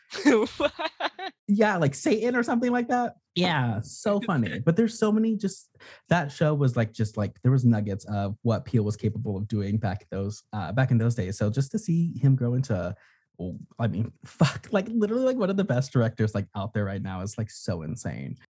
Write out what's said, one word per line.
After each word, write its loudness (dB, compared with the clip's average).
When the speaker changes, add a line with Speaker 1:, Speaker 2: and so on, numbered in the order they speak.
Speaker 1:
<laughs> -8
What? 4
Speaker 2:
yeah, 4
like 2
Satan 0
or 4
something 0
like 0
that. 0
Yeah, 0
so -2
funny. -2
Speaker 1:
<laughs> -8
Speaker 2:
But 4
there's 2
so 2
many 2
just, -6
that 2
show 2
was, 2
like, 2
just, -4
like, -2
there 4
was 4
nuggets 2
of -2
what 0
Peele 0
was -2
capable -4
of -4
doing 0
back -4
those, -6
uh, -6
back 2
in 4
those 2
days. -4
So 0
just -2
to -2
see -2
him 4
grow 0
into, -2
oh, -8
I 0
mean, -4
<laughs> -20
fuck, 0
like, 0
literally, 0
like, 2
one 0
of -2
the 2
best 0
directors, 2
like, -4
out -6
there 0
right -4
now -6
is, -6
like, -6
so -6
insane. -8